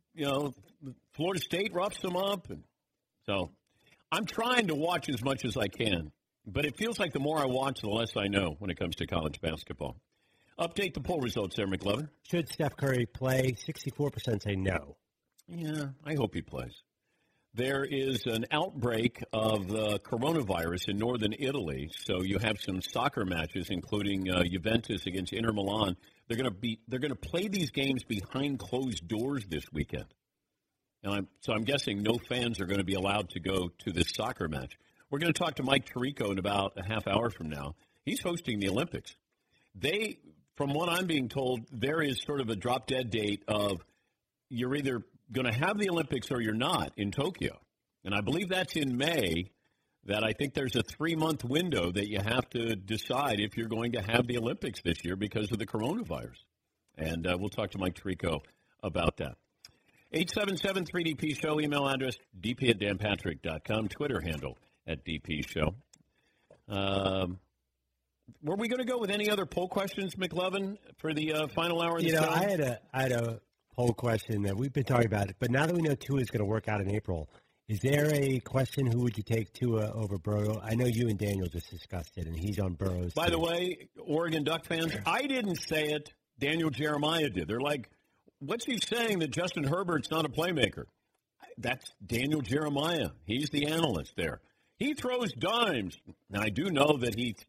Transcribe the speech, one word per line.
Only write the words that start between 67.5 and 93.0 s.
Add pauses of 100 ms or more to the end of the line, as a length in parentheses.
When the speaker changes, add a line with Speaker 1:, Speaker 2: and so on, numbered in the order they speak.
Speaker 1:
were
we
gonna
go
with
any
other
poll
questions,
McLovin, (200)
for
the,
uh,
final
hour
of
the
Speaker 2:
You
know,
Speaker 1:
show?
Speaker 2:
I
had
a, (120)
I
had
a (340)
poll
question
that
we've
been
talking
about,
but
now
that
we
know
Tua
is
gonna
work
out
in
April, (400)
is
there
a
question,
who
would
you
take,
Tua
over
Burrow?
I
know
you
and
Daniel
just
discussed
it,
and
he's
on
Burrow's
Speaker 1:
By
the
Speaker 2:
team.
Speaker 1:
way, (100)
Oregon
Duck
fans,
I
didn't
say
it. (260)
Daniel
Jeremiah
did.
They're
like, (480)
"What's
he
saying
that
Justin
Herbert's
not
a
playmaker?" (760)
That's (140)
Daniel
Jeremiah. (160)